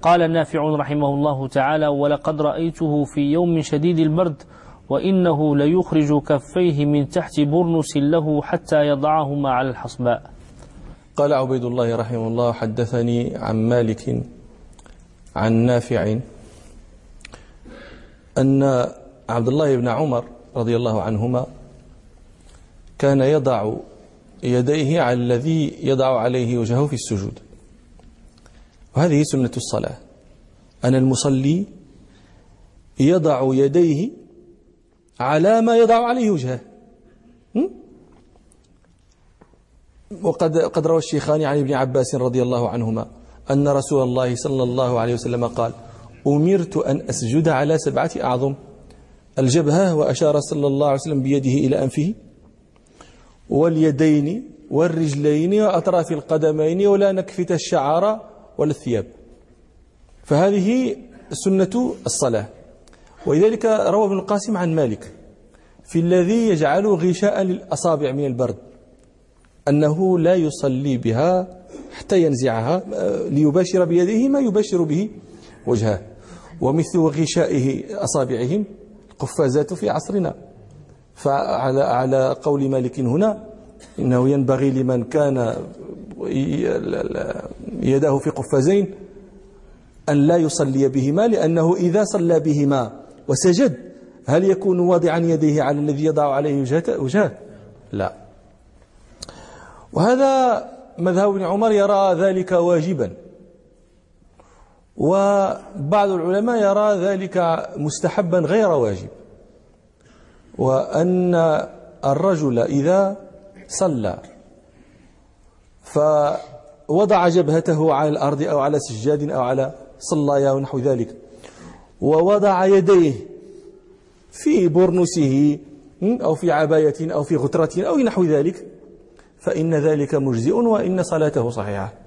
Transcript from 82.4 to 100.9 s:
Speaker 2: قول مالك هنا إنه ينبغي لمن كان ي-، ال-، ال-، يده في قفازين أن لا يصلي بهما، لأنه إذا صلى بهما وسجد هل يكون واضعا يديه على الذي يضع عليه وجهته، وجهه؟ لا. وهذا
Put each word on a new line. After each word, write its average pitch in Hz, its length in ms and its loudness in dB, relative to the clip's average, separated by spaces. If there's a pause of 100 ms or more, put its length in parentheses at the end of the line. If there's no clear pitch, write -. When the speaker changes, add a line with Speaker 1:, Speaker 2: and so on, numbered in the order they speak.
Speaker 2:
قول 143 280 0
مالك 127 300 -4
هنا 165 440 0 (560)
إنه 127 300 2
ينبغي 135 420 2
لمن 127 320 0
كان 139 340 0
ي-، - 1300 -6
ال-، - 280 -4
ال-، - 540 -8 (320)
يده 139 360 0
في 135 120 -4
قفازين 175 640 0 (1120)
أن 143 180 4
لا 170 100 4
يصلي 139 500 2
بهما، 139 400 0
لأنه 165 480 2
إذا 180 280 2
صلى 170 360 2
بهما 143 520 0 (360)
وسجد 180 480 2 (500)
هل 156 180 2
يكون 190 360 2
واضعا 175 380 2
يديه 156 460 2
على 143 160 0
الذي 147 260 -2
يضع 147 280 2
عليه 143 280 0
وجهته، 147 380 -2
وجهه؟ 147 380 -2 (540)
لا. 98 220 -4 (1800)
وهذا 254 720 2 (320)